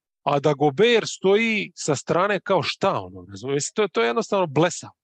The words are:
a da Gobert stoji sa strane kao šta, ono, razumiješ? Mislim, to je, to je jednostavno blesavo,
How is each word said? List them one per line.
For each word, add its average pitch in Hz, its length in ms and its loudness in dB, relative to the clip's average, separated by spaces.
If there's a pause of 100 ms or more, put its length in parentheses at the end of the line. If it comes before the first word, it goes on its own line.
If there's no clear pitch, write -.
(240)
a 143 160 0
da 151 140 2
Gobert 175 540 2
stoji 202 680 0
sa 151 200 -2
strane 180 440 0
kao 175 240 0
šta, 160 380 -2
ono, 92 280 -16
razumiješ? 110 260 -6
Mislim, - 180 -4
to 214 80 -2
je, 208 60 0
to - 140 -2
je 233 60 2
jednostavno 214 400 -2
blesavo, 147 460 0 (100)